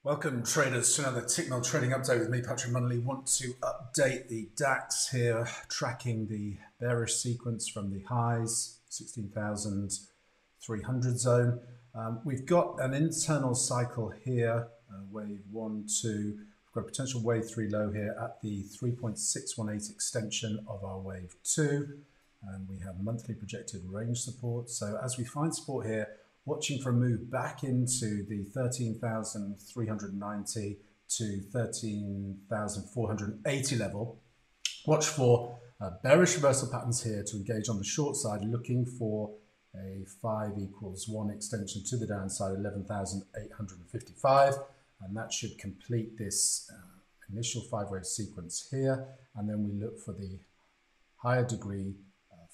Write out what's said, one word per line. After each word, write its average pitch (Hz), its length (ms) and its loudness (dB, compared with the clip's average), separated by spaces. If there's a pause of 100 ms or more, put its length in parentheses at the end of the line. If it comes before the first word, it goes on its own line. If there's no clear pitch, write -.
Welcome, 143 440 0
traders, 127 500 4
to 151 60 0
another 120 220 0
Tickmill 131 380 0
trading 127 280 2
update 131 300 4
with 113 100 2
me, 123 120 2
Patrick 123 300 -2
Munnelly. 120 320 2
Want 131 240 -2
to 127 280 2
update 131 760 2
the 113 260 -4
dax 135 540 2
here, 120 360 4 (220)
tracking 120 600 -2
the 104 280 -4 (240)
bearish 120 360 2
sequence 120 520 -2
from 101 240 -4
the 95 120 -4
highs, 117 760 0 (100)
sixteen - 400 -8
thousand 104 640 -2 (720)
three 110 200 -4
hundred 123 380 0
zone. 120 400 6 (340)
Um, 113 300 -6
we've 131 220 -2
got 170 340 4
an 135 140 0
internal 143 600 2
cycle 120 600 0 (100)
here, 117 460 2 (200)
uh, 98 120 -14 (100)
wave 104 300 -8 (100)
one, 107 340 -4 (160)
two. 104 360 -2
We've - 360 -20
got 113 100 -2
a - 80 -10
potential 123 300 -4
wave 113 280 2
three 110 180 -2
low 104 240 0
here 104 320 -2
at - 180 -10
the 104 200 -4
three 120 300 -4
point 113 280 -4
six - 380 -2
one 107 120 -2
eight 104 200 -4
extension 107 800 -2
of 98 160 -6
our 95 120 -6
wave 95 460 -8
two. 143 560 2 (480)
And 95 220 -8
we 92 100 -8
have 92 220 -8
monthly 110 340 -4
projected 95 500 -8
range 113 360 -2
support. 120 480 -4
So 104 340 -4
as 123 140 -4
we 120 80 -2
find 151 280 0
support 123 340 -4
here, 110 200 0 (380)
watching 147 340 -2
for 127 100 -2
a 120 40 4
move 120 360 4
back 131 340 -4
into 117 640 2
the 101 160 -4 (100)
thirteen 123 440 0
thousand 107 640 -4
three - 260 -4
hundred 101 320 -4
ninety 101 600 -4 (300)
to 101 340 -2
thirteen 101 960 -4 (100)
thousand 101 340 -2
four 113 240 -2
hundred 101 380 -2
eighty 139 300 0
level. 104 420 -2 (720)
Watch 151 200 6
for, 120 520 6 (220)
uh, 95 100 -4 (100)
bearish 160 340 10
reversal 131 340 6
patterns 123 340 0
here 104 200 0
to - 140 -4
engage 107 320 -2
on 107 80 0
the 95 60 -2
short - 320 0
side, 104 300 0
looking 120 400 2
for 107 460 -2 (440)
a 95 300 -10 (160)
five 107 360 -2
equals 95 500 -6
one 107 220 -2
extension 101 580 -4
to 123 100 0
the 110 100 0
downside, 95 500 -2
eleven 101 280 -2
thousand 98 380 -2 (160)
eight 107 120 -10
hundred 92 260 -8 (140)
fifty-five. 139 600 6 (480)
And 98 140 -6
that 110 160 -4
should - 280 -4
complete 107 580 -4
this, - 560 0
uh, - 260 -20 (320)
initial 117 320 -2
five 104 280 -4
wave 92 140 -4
sequence - 640 -6
here. 135 360 2 (280)
And 104 120 -4
then 104 160 0
we 104 100 -2
look 104 260 -4
for 98 140 -10
the 95 260 -10 (800)
higher 123 280 4
degree, 98 480 -4 (400)
uh, - 200 -20